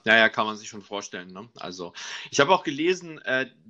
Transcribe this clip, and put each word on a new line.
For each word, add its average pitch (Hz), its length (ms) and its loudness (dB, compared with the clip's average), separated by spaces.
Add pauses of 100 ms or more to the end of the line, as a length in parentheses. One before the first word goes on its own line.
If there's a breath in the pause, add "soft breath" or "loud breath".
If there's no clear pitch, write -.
ja, 110 120 6
ja, 110 120 8
kann 110 180 0
man 107 100 -4
sich 107 120 -16
schon 104 140 -16
vorstellen, 92 500 -12
ne? 104 240 -14
Also, 90 360 -12 (380 loud breath)
ich - 100 0
hab 143 80 6
auch 180 160 4
gelesen, 165 580 -2
äh, 131 280 -2 (200)